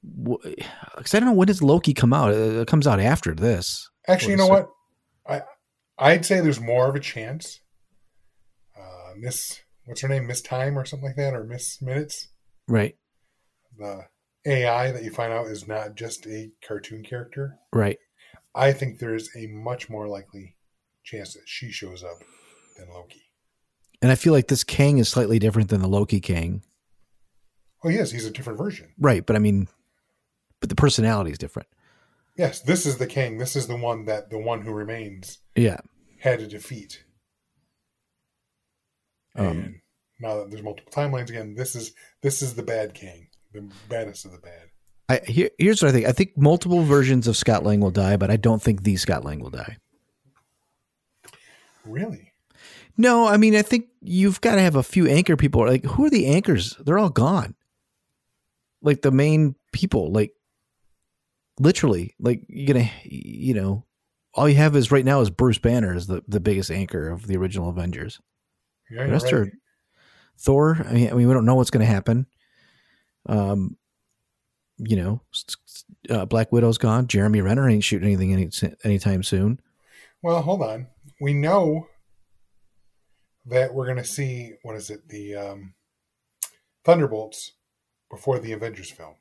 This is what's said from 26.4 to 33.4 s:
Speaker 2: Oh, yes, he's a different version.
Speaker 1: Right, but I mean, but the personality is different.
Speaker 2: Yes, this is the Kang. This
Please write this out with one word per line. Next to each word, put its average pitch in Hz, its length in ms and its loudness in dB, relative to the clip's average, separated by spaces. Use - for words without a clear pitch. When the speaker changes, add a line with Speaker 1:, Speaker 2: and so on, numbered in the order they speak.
Speaker 2:
Oh, 170 60 -2
yes, 190 220 0
he's 117 140 -8
a 107 60 -8
different 117 280 -10
version. - 400 -10
Speaker 1:
Right, 127 260 2
but 110 100 2
I 107 40 2
mean, 98 280 2
but - 100 -8
the 98 60 -4
personality 110 560 2
is 73 60 -12
different. - 300 -12
Speaker 2:
Yes, - 240 -2
this 170 240 0
is 135 120 -4
the 123 100 -6
Kang. 120 300 -6
This 127 180 -6